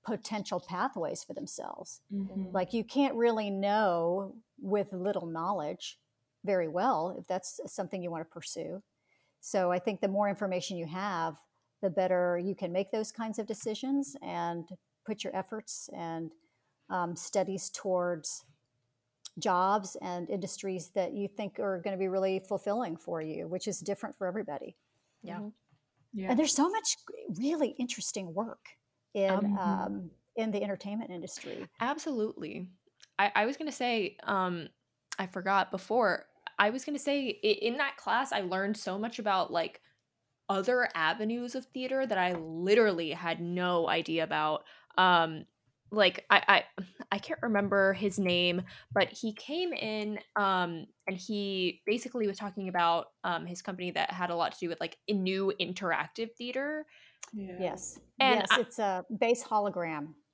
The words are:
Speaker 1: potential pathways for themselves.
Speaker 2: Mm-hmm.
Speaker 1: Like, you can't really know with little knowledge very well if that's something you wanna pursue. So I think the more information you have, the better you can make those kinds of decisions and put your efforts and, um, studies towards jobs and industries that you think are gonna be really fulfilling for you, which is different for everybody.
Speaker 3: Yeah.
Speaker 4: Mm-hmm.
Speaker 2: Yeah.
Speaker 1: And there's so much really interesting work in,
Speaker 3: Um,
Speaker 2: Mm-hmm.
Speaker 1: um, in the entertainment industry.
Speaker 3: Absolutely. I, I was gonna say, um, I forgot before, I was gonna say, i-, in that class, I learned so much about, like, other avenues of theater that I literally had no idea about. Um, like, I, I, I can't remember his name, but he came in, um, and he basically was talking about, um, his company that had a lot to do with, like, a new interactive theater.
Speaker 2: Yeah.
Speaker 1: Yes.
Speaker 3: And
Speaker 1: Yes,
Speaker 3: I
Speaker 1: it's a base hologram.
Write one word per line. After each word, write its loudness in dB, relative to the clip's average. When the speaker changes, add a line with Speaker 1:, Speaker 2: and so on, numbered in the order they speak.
Speaker 1:
potential -4
pathways -4
for -14
themselves. -10
Speaker 2:
Mm-hmm. -4
Speaker 1:
Like, 0
you 0
can't 2
really 4
know 2
with 0
little -2
knowledge -4
very 2
well 0
if -16
that's -4
something -6
you -4
wanna -6
pursue. -8
So 0
I 2
think -2
the 2
more 2
information -2
you -6
have, -4
the 2
better 4
you -2
can -4
make 0
those 0
kinds -6
of -4
decisions -2
and -4
put -6
your -6
efforts -6
and, -6
um, -2
studies -2
towards -2
jobs 2
and -6
industries -4
that 0
you -4
think -8
are -2
gonna -4
be 0
really 2
fulfilling -4
for -6
you, -6
which -4
is -2
different -6
for -6
everybody. -6
Speaker 3:
Yeah. -10
Speaker 4:
Mm-hmm. -8
Speaker 2:
Yeah. -4
Speaker 1:
And 6
there's 4
so 4
much 0
really 2
interesting -6
work -6
in, 4
Speaker 3:
Um, 2
Speaker 2:
Mm-hmm. 2
Speaker 1:
um, -2
in -2
the 0
entertainment -6
industry. -10
Speaker 3:
Absolutely. -4
I, 4
I 4
was -2
gonna -6
say, -2
um, 0
I -2
forgot 2
before, 2
I 8
was -6
gonna -4
say, 0
i-, 4
in 2
that 0
class, 0
I 0
learned 0
so -4
much -4
about, 2
like, 0
other 4
avenues 0
of -4
theater -2
that 0
I 4
literally 4
had -2
no 2
idea 2
about. 0
Um, 6
like, 4
I, 8
I, -8
I 0
can't -6
remember 4
his 0
name, 4
but 6
he -6
came -4
in, -4
um, 2
and -4
he -2
basically 0
was -2
talking -6
about, 2
um, -2
his -10
company -6
that 0
had -2
a -2
lot 0
to -16
do -4
with, -6
like, -6
a 2
new 2
interactive -2
theater. -6
Speaker 2:
Yeah. -4
Speaker 1:
Yes. -12
Speaker 3:
And 6
Speaker 1:
Yes, 2
Speaker 3:
I 6
Speaker 1:
it's -4
a 0
base 4
hologram. -2